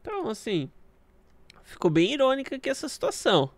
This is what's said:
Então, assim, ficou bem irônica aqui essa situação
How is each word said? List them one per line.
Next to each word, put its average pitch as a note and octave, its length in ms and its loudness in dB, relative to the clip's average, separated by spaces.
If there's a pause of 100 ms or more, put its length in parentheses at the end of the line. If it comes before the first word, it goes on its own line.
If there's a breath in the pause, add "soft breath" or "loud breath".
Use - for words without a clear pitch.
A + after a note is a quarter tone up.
Então, F#4 300 -6
assim, G3+ 400 -4 (920)
ficou - 280 0
bem E3+ 220 4
irônica C4+ 440 0
aqui C4+ 140 -6
essa C4+ 180 -6
situação G3 680 0